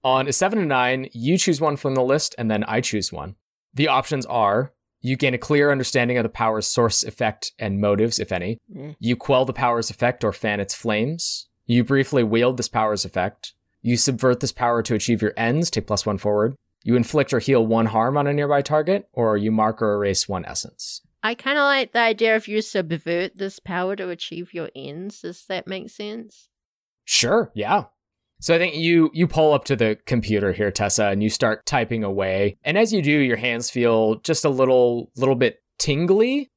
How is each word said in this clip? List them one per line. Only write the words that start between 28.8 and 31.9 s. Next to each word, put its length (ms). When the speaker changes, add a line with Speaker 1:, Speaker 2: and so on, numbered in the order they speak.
Speaker 1:
you 120
pull 280
up 120
to 100
the 280
computer 480
here, 180
Tessa, 360
and 160
you 80
start 340
typing 400